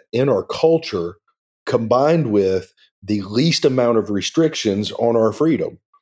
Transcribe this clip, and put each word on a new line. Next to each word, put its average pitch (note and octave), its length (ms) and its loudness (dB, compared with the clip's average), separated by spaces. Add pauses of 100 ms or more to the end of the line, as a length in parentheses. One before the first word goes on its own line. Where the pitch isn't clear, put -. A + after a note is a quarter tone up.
(120)
in B2+ 180 0
our G2 140 0
culture G#2+ 720 -2 (500)
combined B2+ 680 0
with F#2+ 420 0 (300)
the G2+ 180 -2
least A#2+ 420 -2
amount B2 340 2
of G#2 120 -2
restrictions G#2 840 -2
on A#2 220 2
our A2 160 4
freedom. C#3 480 0 (220)